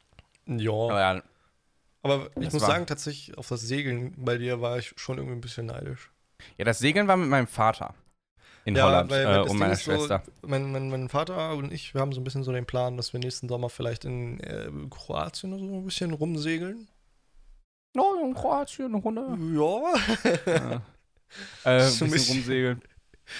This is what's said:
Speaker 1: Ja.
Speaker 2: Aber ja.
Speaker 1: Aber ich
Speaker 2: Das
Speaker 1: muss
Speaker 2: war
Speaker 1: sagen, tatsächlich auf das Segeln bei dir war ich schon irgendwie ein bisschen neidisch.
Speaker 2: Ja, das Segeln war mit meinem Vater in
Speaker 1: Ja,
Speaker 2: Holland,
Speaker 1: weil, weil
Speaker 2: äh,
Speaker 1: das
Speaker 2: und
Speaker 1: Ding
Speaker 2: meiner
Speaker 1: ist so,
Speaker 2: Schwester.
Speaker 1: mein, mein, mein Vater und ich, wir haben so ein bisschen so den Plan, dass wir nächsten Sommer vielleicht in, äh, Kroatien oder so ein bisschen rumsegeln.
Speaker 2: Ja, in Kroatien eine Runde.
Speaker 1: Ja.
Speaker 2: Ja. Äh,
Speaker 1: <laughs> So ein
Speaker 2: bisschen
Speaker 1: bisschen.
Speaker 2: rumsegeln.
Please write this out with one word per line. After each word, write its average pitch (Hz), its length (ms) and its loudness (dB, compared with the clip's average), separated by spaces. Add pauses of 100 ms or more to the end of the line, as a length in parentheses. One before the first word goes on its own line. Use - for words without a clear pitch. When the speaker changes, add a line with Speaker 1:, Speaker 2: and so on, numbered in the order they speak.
(460)
Speaker 1:
Ja. 110 260 -2
Speaker 2:
Aber 110 280 2
ja. 95 220 4 (840)
Speaker 1:
Aber 139 220 2 (100)
ich - 100 -4
Speaker 2:
Das 143 80 -4
Speaker 1:
muss 147 80 0
Speaker 2:
war 104 80 4
Speaker 1:
sagen, 170 160 0
tatsächlich - 520 -8
auf - 100 -14
das 123 120 -6
Segeln 127 560 -4
bei 123 200 -2
dir 120 240 -4
war 120 180 -2
ich - 180 -8
schon 131 220 -6
irgendwie 131 180 -8
ein 120 40 -10
bisschen 117 260 -10
neidisch. 127 440 -10 (480)
Speaker 2:
Ja, 101 60 -4
das 113 160 4
Segeln 170 260 6
war 190 100 8
mit 175 120 2
meinem 131 180 4
Vater - 480 0 (720)
in 104 100 2
Speaker 1:
Ja, 101 120 8
Speaker 2:
Holland, 90 240 6
Speaker 1:
weil, 135 140 2
weil 104 80 4
Speaker 2:
äh, 98 40 8
Speaker 1:
das 101 80 6
Speaker 2:
und - 60 2
Speaker 1:
Ding 101 100 2
Speaker 2:
meiner 95 140 4
Speaker 1:
ist 95 100 -2
so, - 80 0
Speaker 2:
Schwester. 120 300 2 (200)
Speaker 1:
mein, 139 300 -2
mein, 135 180 -4
mein 131 180 -4
Vater 160 460 -2
und 143 180 -4
ich, - 220 -10
wir 135 60 0
haben 139 120 0
so 127 80 -6
ein 131 40 -6
bisschen 135 180 -4
so 127 100 -2
den 123 140 -4
Plan, 123 300 0
dass 123 160 -6
wir 123 80 -4
nächsten 127 280 -6
Sommer 123 220 -2
vielleicht 117 340 -6
in, 123 360 -6
äh, 53 280 -8 (220)
Kroatien - 640 -8
oder 196 120 -8
so 190 120 -8
ein 185 80 -8
bisschen 180 280 -4
rumsegeln. 165 760 -4 (1080)
Speaker 2:
Ja, 254 60 4 (220)
in 262 100 -2
Kroatien 277 520 -2
eine 220 160 -2
Runde. 220 200 -2 (320)
Speaker 1:
Ja. 202 1000 2
Speaker 2:
Ja. 120 300 0 (840)
Äh, 127 160 6
Speaker 1:
<laughs> 135 80 8
So 123 160 2
ein 151 60 2
Speaker 2:
bisschen - 0 -
Speaker 1:
bisschen. 131 280 2
Speaker 2:
rumsegeln. 127 440 0 (580)